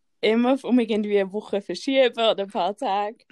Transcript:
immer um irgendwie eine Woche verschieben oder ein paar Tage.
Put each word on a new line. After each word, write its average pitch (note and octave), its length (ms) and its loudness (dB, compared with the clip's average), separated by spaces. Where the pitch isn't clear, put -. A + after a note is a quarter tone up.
immer A#3+ 420 2
um A#3+ 160 2
irgendwie G#3 400 0
eine F#3+ 140 -2
Woche G#3 280 -6
verschieben B3+ 580 0
oder G3 240 0
ein G3 60 -8
paar G3 280 -2
Tage. G#3 400 -4